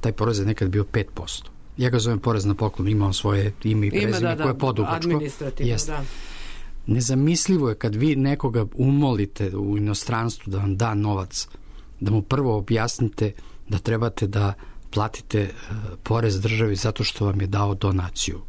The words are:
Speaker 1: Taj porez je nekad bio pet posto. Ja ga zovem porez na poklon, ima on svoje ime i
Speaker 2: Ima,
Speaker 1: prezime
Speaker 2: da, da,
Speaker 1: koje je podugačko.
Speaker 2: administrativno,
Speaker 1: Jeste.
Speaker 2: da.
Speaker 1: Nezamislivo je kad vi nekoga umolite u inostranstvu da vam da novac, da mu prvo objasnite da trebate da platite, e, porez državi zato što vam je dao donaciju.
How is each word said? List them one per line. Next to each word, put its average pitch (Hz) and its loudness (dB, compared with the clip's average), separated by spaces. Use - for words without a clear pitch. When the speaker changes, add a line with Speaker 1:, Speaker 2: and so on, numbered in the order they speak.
Speaker 1:
Taj 117 2
porez 107 0
je 98 0
nekad 104 0
bio 101 2
pet 104 -2
posto. - -10
Ja 127 2
ga 120 4
zovem 110 2
porez 107 2
na 101 4
poklon, 98 0
ima 104 4
on 95 2
svoje 101 2
ime 107 2
i - 4
Speaker 2:
Ima, 196 2
Speaker 1:
prezime - 2
Speaker 2:
da, - 0
da, 156 -4
Speaker 1:
koje 135 2
je 135 -2
podugačko. 151 0
Speaker 2:
administrativno, 151 0
Speaker 1:
Jeste. - 0
Speaker 2:
da. 147 -2
Speaker 1:
Nezamislivo 135 2
je 104 0
kad 107 -2
vi 143 4
nekoga 135 2
umolite 123 2
u 101 0
inostranstvu 110 -2
da 98 -2
vam 98 2
da 113 2
novac, 101 -2
da 101 0
mu 107 4
prvo 131 2
objasnite 110 0
da 98 0
trebate 113 0
da 101 2
platite, 107 -2
e, 98 0
porez 107 2
državi 110 2
zato - 0
što - 0
vam 98 2
je 95 0
dao 101 2
donaciju. 92 0